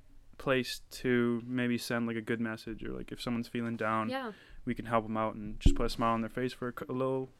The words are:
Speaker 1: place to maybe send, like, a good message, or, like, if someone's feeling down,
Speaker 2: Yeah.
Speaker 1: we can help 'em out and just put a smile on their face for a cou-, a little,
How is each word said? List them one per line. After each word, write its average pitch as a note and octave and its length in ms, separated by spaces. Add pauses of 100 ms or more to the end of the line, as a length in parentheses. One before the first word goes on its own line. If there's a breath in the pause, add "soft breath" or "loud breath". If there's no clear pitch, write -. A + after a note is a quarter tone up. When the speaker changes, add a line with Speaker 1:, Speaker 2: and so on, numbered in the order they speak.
(380)
Speaker 1:
place C3 440 (100)
to A#2+ 540
maybe B2 320
send, A#2 300
like, A#2 100
a A2 40
good A2+ 200
message, A2+ 420
or, B2 60
like, B2+ 220
if G#2 100
someone's A#2 260
feeling A#2 300
down, A2 320
Speaker 2:
Yeah. B3+ 220 (340 soft breath)
Speaker 1:
we B2 80
can G#2+ 120
help A2+ 200
'em A2 120
out A2 180
and G#2+ 240
just - 160
put A#2+ 100
a A#2 40
smile A#2 240
on A2+ 80
their A2+ 80
face B2+ 240
for B2 160
a A#2+ 40
cou-, - 160
a B2+ 40
little, C3 360 (100)